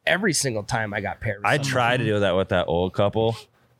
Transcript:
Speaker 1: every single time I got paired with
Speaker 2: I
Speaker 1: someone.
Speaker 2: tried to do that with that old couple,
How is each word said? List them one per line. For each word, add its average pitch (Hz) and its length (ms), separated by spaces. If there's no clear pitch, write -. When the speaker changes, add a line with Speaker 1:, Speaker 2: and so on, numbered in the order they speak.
Speaker 1:
every 175 280
single 113 300
time 110 300
I 110 60
got 95 220
paired 104 160
with 101 80
Speaker 2:
I 113 120
Speaker 1:
someone. 139 140
Speaker 2:
tried 123 260
to 120 80
do 107 140
that 95 160
with 95 140
that 90 180
old 90 260
couple, 110 440